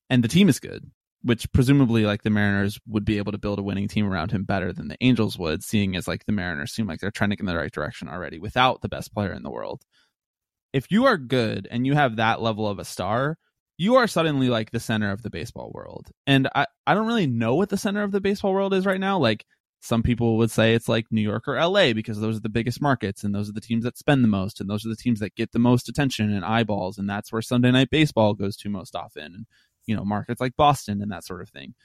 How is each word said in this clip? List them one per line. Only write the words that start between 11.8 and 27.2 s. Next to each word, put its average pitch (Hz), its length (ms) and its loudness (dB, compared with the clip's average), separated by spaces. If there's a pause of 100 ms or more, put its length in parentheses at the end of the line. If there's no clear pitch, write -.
you 139 100 2
have 131 200 4
that 113 260 2
level 110 240 -2
of 98 140 -4
a 82 60 -10
star, 120 520 -2 (400)
you 208 180 4
are 240 120 6
suddenly, 147 400 2
like, 113 240 0
the 113 80 -2
center 107 320 -2
of 101 100 -6
the 95 80 -10
baseball 82 440 -10
world. - 360 -16 (160)
And 135 300 4
I, 139 100 2 (200)
I 151 80 4
don't 220 140 0
really 226 200 2
know 117 280 2
what 202 140 0
the 196 80 -2
center 208 260 -2
of 196 80 -4
the 196 100 0
baseball 196 320 0
world 196 200 0
is 190 120 2
right 190 140 0
now. 190 200 0
Like, 110 260 2 (360)
some 117 220 0
people 113 340 4
would 113 120 4
say 113 260 4
it's, - 120 0
like, 113 240 0
New 110 100 2
York 107 260 -2
or 127 100 -2
L 175 200 2
A 160 140 6
because 107 300 -4
those 110 160 0
are 101 40 -8
the 110 80 -6
biggest 113 320 -2
markets 117 420 0
and 101 120 -2
those 104 140 -4
are 104 40 -10
the 107 80 -8
teams 113 220 -2
that 120 140 -4
spend 139 260 2
the 110 60 4
most 98 320 -2
and 98 80 -6
those 107 160 -4
are 113 40 -6
the 110 60 -6
teams 117 240 -2
that 101 160 -6
get 113 160 -4
the 117 80 -2
most 120 300 4
attention 113 440 0
and 95 120 -2
eyeballs. 104 520 -2
And 98 120 -4
that's 101 240 -8